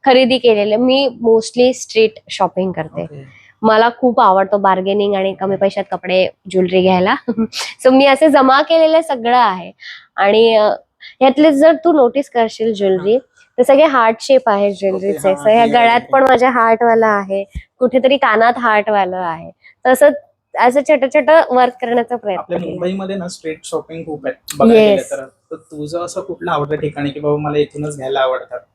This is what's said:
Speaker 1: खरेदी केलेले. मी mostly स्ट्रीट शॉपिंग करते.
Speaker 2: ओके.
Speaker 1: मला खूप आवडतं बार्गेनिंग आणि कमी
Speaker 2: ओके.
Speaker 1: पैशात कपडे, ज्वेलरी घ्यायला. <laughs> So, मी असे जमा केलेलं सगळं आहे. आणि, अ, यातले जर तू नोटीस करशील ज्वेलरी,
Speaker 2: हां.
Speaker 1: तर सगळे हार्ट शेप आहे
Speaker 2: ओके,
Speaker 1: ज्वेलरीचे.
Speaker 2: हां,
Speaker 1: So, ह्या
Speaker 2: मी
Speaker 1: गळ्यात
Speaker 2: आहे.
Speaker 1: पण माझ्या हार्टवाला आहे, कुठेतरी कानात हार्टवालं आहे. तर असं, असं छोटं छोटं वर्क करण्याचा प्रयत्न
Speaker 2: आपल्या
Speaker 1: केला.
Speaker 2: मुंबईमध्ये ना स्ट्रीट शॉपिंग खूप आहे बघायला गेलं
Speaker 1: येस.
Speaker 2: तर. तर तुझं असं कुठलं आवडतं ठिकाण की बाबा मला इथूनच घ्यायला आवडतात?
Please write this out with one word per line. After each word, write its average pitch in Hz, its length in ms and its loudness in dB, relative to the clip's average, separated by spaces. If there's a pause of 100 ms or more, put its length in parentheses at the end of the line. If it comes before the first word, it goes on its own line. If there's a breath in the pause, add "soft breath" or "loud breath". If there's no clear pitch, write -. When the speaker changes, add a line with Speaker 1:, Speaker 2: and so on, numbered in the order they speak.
Speaker 1:
खरेदी 254 340 2
केलेले. 214 380 0
मी 254 460 0
mostly 233 500 0
स्ट्रीट 220 400 -2 (180)
शॉपिंग 185 420 -4
करते. 160 300 -10
Speaker 2:
ओके. 143 260 -16 (340 loud breath)
Speaker 1:
मला 220 260 4 (100)
खूप 247 220 0
आवडतं 196 420 2
बार्गेनिंग 196 520 0
आणि 190 200 -4
कमी 196 200 -4
Speaker 2:
ओके. 190 60 -6
Speaker 1:
पैशात 196 300 -2
कपडे, 185 380 -2 (220)
ज्वेलरी 185 320 0
घ्यायला. 185 320 2 (140)
<laughs> 220 220 -4 (340 loud breath)
So, 254 60 6
मी 269 160 4
असे 277 220 4
जमा 269 340 4
केलेलं 320 380 2
सगळं 247 380 -2
आहे. 185 340 -2 (440 loud breath)
आणि, 220 400 2
अ, 214 140 2 (500 loud breath)
यातले 277 320 4
जर 302 220 4
तू 330 180 0
नोटीस 269 380 0
करशील 226 440 -2
ज्वेलरी, 190 380 0
Speaker 2:
हां. - 460 -6
Speaker 1:
तर 247 40 2
सगळे 269 240 6
हार्ट 233 340 0
शेप 262 280 0
आहे 202 180 0
Speaker 2:
ओके, 202 80 -2
Speaker 1:
ज्वेलरीचे. 190 540 -4
Speaker 2:
हां, 190 160 -2
Speaker 1:
So, 214 60 4
ह्या 233 140 4
Speaker 2:
मी 220 60 0
Speaker 1:
गळ्यात 233 300 2
Speaker 2:
आहे. - 120 -14
Speaker 1:
पण 269 100 4
माझ्या 254 280 2
हार्टवाला 226 560 2
आहे, 196 380 -2 (340 loud breath)
कुठेतरी 254 380 0
कानात 226 420 2
हार्टवालं 208 580 -2
आहे. 170 340 -8 (340 soft breath)
तर 254 60 2
असं, 285 180 4 (520)
असं 254 280 2
छोटं 277 260 2
छोटं 302 260 4 (100)
वर्क 247 300 2
करण्याचा 240 360 -4
प्रयत्न 208 220 -6
Speaker 2:
आपल्या 175 200 -8
Speaker 1:
केला. 175 120 -8
Speaker 2:
मुंबईमध्ये 190 460 -8
ना 180 120 -10
स्ट्रीट 160 360 -12
शॉपिंग 160 400 -10
खूप 151 220 -12
आहे - 320 -12
बघायला 226 220 4
गेलं 214 120 4
Speaker 1:
येस. 185 180 -2
Speaker 2:
तर. 135 140 -10
तर - 320 -20
तुझं 156 480 -12
असं 175 160 -10
कुठलं 170 300 -10
आवडतं 147 260 -4
ठिकाण 147 320 -8
की 147 120 -10
बाबा 147 160 -2
मला 147 220 -4
इथूनच 147 380 -6
घ्यायला 135 240 -6
आवडतात? 127 380 -4 (160)